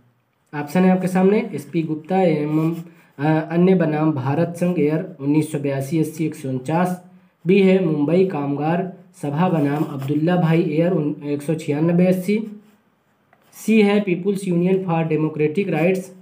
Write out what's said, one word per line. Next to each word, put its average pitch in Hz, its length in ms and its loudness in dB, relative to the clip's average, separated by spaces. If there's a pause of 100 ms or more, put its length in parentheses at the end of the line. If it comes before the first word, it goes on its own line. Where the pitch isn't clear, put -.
(560)
Option 147 280 0
है 185 80 6
आपके 185 160 0
सामने 196 460 2
एसपी 156 300 -4
Gupta 156 380 -2
एवं, 156 540 0 (440)
अ, 156 320 0
अन्य 180 240 4
बनाम 156 360 0
भारत 143 460 -2
संघ 175 220 0
एयर 151 400 -2
उन्नीस 147 320 0
सौ 147 80 -4
बयासी 139 400 -2
अस्सी 156 260 -2
एक 147 100 -4
सौ 131 140 -10
उनचास, 165 560 -2 (420)
B 190 140 6
है 185 240 4
मुंबई 156 400 2
कामगार 151 680 -2 (280)
सभा 147 280 0
बनाम 151 340 0
अब्दुल्ला 151 520 -2
भाई 165 280 2
एयर 160 280 0
उन-, 151 320 -2
एक 143 180 -6
सौ 160 140 -4
छियानबे 165 500 0
अस्सी 208 420 0 (1040)
सी 214 280 2
है 202 200 4
पीपुल्स 185 460 -2
यूनियन 185 380 0
for 165 220 0
डेमोक्रेटिक 156 640 -2
राइट्स 175 520 -2